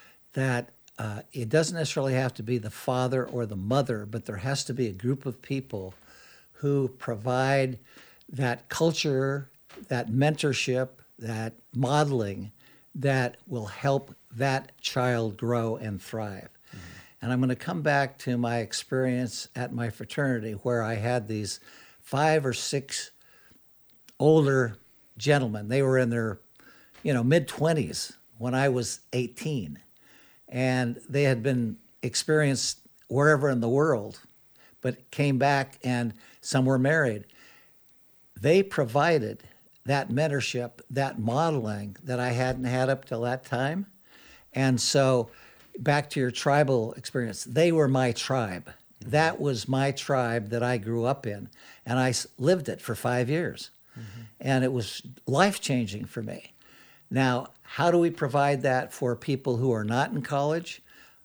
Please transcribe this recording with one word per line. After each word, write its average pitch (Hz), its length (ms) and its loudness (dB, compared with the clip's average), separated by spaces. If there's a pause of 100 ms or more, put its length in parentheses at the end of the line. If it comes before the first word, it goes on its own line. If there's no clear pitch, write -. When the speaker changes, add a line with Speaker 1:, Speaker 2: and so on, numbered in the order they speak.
(320)
Speaker 1:
that, 127 380 0 (280)
uh, 107 260 -8 (100)
it 120 160 -6
doesn't 156 260 2
necessarily 139 380 -2
have 131 220 0
to - 80 -10
be 120 140 -2
the 107 120 -6
father 127 580 0
or 120 180 -4
the 104 120 -8
mother, 113 480 0
but 107 180 -8
there 104 140 -8
has 131 260 -4
to - 100 -8
be 123 140 0
a 101 60 -6
group 123 320 -4
of 127 160 -8
people 113 520 -8 (600)
who 143 340 0
provide 127 920 0 (500)
that 127 400 -2
culture, 139 800 0 (400)
that 123 200 -2
mentorship, 131 800 2 (320)
that 113 360 -6 (180)
modeling 123 800 0 (420)
that 131 440 0 (100)
will 117 180 -6
help 139 500 -2 (200)
that 135 440 -2
child 120 560 -2
grow 117 420 -2
and 104 220 -8
thrive. 101 500 -10 (180)
Speaker 2:
Mm-hmm. - 100 -20 (460)
Speaker 1:
And 120 100 -2
I'm 127 60 0
gonna 127 160 2
come 170 260 -6
back 143 380 0
to 123 180 -2
my 120 220 0
experience 127 960 -2
at 123 180 -6
my 117 160 -4
fraternity, 113 640 -4
where 117 320 0
I 110 100 -2
had 113 340 0
these 107 320 -6 (420)
five 151 440 2
or 127 80 0
six - 560 -6 (1120)
older 139 580 4 (400)
gentlemen. 113 500 0
They 131 140 0
were 131 160 4
in 123 120 4
their, 113 300 -2 (640)
you 147 100 0
know, 120 100 2
mid-twenties 147 920 0 (240)
when 123 160 -4
I 135 160 4
was 123 300 -2 (140)
eighteen. 120 640 -4 (680)
And 127 640 0
they 143 140 2
had 127 200 2
been 120 340 0 (240)
experienced 143 800 0 (300)
wherever 143 400 4
in 127 100 2
the 117 100 0
world, 127 500 2 (600)
but - 300 -6
came 143 260 2
back, 139 460 2
and 120 300 0 (280)
some 131 240 2
were 131 140 4
married. 131 460 2 (1120)
They 160 240 6
provided 143 800 2 (420)
that 139 240 0
mentorship, 127 800 -2
that 135 280 -2
modeling 113 840 -2
that 123 160 -4
I 123 100 0
hadn't 127 360 0
had 127 240 2
up 135 160 -2
till 117 160 -4
that 123 240 -2
time. 143 420 -4 (640)
And 131 260 2
so 131 500 2 (500)
back 143 320 0
to - 80 -2
your 127 120 0
tribal 135 640 2
experience, 120 520 -6
they 160 260 4
were 160 160 4
my 131 240 4
tribe. 110 540 -2
Speaker 2:
Mm-hmm. - 460 -14
Speaker 1:
That 160 280 2
was 139 280 -2
my 135 240 2
tribe 120 580 -2
that 117 140 0
I 123 140 2
grew 113 280 -2
up 135 200 -2
in, 101 240 -8 (360)
and 123 140 2
I 127 100 4
s-, - 180 -2 (100)
lived 156 300 2
it - 140 -8
for 113 140 -4
five 123 340 0
years. 151 400 -4 (280)
Speaker 2:
Mm-hmm. 113 240 -14 (200)
Speaker 1:
And 131 220 2
it 131 100 0
was 120 280 -4 (240)
life-changing 127 800 0
for 113 160 -10
me. - 320 -12 (560)
Now, 127 420 0 (100)
how - 280 0
do 175 80 6
we 170 120 4
provide 143 540 0
that 127 280 0
for 123 240 -2
people 135 400 -2
who 123 160 2
are 110 140 0
not 123 260 0
in 160 100 -4
college? 151 600 -2 (440)